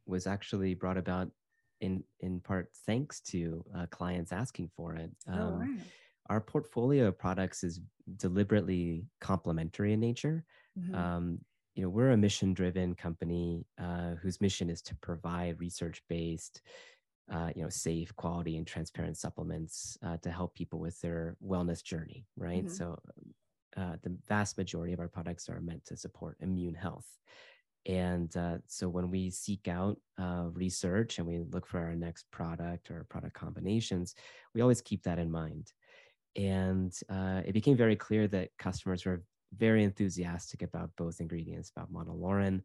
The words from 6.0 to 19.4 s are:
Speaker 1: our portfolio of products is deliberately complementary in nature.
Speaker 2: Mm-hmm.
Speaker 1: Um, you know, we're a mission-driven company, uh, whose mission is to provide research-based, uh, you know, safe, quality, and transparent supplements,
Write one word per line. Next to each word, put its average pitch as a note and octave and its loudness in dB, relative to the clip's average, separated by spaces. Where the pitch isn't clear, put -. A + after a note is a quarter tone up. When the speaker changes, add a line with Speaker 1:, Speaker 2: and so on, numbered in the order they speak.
Speaker 1:
our G#2+ 2
portfolio C3+ 4
of F#2 2
products F#2 0
is F2 -2
deliberately F#2 4
complementary F2 2
in G#2+ 4
nature. D3 2
Speaker 2:
Mm-hmm. F#3 -4
Speaker 1:
Um, F2 0
you F#2+ -2
know, F#2 2
we're A#2+ 8
a A2+ 10
mission-driven F#2 4
company, E2+ 0
uh, F2 -2
whose F#2 -2
mission G2 2
is E2 -4
to - -8
provide F2 -2
research-based, E2+ -4
uh, E2+ -2
you E2 -4
know, D#2+ -2
safe, E2 -2
quality, E2+ -2
and D#2 -4
transparent E2 -4
supplements, - -6